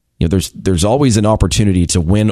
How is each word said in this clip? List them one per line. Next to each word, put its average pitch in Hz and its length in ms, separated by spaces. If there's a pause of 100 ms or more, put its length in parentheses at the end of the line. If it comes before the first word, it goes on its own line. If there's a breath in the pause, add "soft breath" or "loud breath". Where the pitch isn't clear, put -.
(200)
You - 60
know, 80 40
there's, 90 220
there's 92 340
always 123 320
an 107 80
opportunity 101 640
to - 120
win 104 320